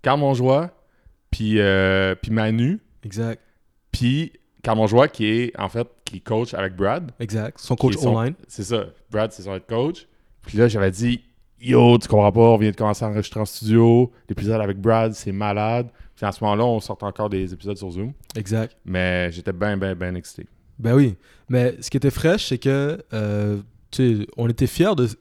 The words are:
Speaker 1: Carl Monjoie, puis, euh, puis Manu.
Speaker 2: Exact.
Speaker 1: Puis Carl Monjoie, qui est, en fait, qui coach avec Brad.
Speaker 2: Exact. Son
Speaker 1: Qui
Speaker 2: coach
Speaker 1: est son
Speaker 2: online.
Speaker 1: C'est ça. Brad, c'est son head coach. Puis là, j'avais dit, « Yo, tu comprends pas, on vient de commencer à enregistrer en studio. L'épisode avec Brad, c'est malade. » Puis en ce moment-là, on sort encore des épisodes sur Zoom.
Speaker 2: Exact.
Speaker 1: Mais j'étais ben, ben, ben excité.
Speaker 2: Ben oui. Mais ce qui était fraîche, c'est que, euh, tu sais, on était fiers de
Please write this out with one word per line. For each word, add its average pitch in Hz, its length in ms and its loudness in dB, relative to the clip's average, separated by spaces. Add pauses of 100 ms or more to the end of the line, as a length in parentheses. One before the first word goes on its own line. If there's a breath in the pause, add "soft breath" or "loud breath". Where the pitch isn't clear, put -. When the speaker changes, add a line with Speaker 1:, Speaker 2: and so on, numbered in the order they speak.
Speaker 1:
Carl 139 180 2
Monjoie, 135 500 0 (600)
puis, 107 300 0
euh, 95 600 2
puis - 100 -8
Manu. 113 500 0 (240)
Speaker 2:
Exact. 113 360 -8 (520)
Speaker 1:
Puis 131 400 -2 (300)
Carl 113 140 0
Monjoie, 113 320 4
qui 110 180 -2
est, 117 320 0
en 98 100 -6
fait, 117 180 -6 (180)
qui - 160 -12
coach 113 340 -4
avec 95 220 -6
Brad. 117 440 -2
Speaker 2:
Exact. 107 380 -6
Son - 160 -4
Speaker 1:
Qui - 120 -6
Speaker 2:
coach 104 100 2
Speaker 1:
est - 40 -6
son 131 160 0
Speaker 2:
online. 123 180 -2 (140)
Speaker 1:
C'est - 160 -10
ça. 107 220 -4 (240)
Brad, 110 220 -2
c'est 95 100 -20
son 95 120 -10
head 92 140 -12
coach. 131 380 -4 (400)
Puis 104 120 -4
là, 117 100 6
j'avais 98 220 2
dit, « 120 300 -2 (400)
Yo, 120 380 6
tu - 100 -2
comprends 104 240 4
pas, 113 80 2
on 117 160 8
vient 107 140 4
de 92 60 -6
commencer 107 280 -2
à 110 40 -4
enregistrer 107 320 -6
en 107 40 0
studio. 117 640 4 (180 soft breath)
L'épisode 107 320 -4
avec 98 200 -4
Brad, 113 340 2
c'est - 180 -8
malade. » 107 560 -2 (280 soft breath)
Puis - 100 -8
en 101 60 -2
ce - 120 -10
moment-là, 104 200 2
on 117 160 0
sort - 220 -12
encore 104 280 -6
des 92 220 -4
épisodes 98 240 -10
sur 95 140 -12
Zoom. 101 220 -8 (240)
Speaker 2:
Exact. 110 480 -4
Speaker 1:
Mais 90 480 -2
j'étais 87 200 -8
ben, 101 260 -2
ben, 95 160 -4
ben 90 220 -6
excité. - 300 -14 (320)
Speaker 2:
Ben 117 160 0
oui. 131 220 4 (320 soft breath)
Mais 127 320 0
ce - 100 -12
qui 135 60 -4
était 131 140 2
fraîche, 175 380 -2
c'est 127 100 -2
que, 139 440 -2 (100)
euh, 104 460 -2 (320)
tu 120 300 2
sais, 104 60 -6 (100)
on 117 120 -2
était 120 180 0
fiers 180 300 -2
de 123 120 0 (120)